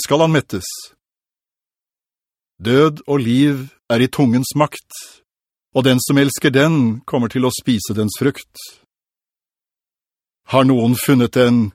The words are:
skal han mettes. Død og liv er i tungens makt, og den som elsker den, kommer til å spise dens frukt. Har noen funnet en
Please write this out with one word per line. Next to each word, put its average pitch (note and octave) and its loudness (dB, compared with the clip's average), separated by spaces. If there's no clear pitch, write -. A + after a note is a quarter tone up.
skal D#3+ 0
han D#3+ 2
mettes. A2 -4
Død C#3+ 2
og C#3+ 0
liv C3+ 0
er A#2 2
i C3+ 2
tungens B2+ 0
makt, - -4
og B2+ 2
den B2+ 2
som C#3 0
elsker C#3 0
den, C3+ 2
kommer A#2+ -4
til B2 -2
å B2+ -2
spise A2 -4
dens G#2 -4
frukt. - -6
Har C3 2
noen B2 2
funnet B2 0
en A#2+ 2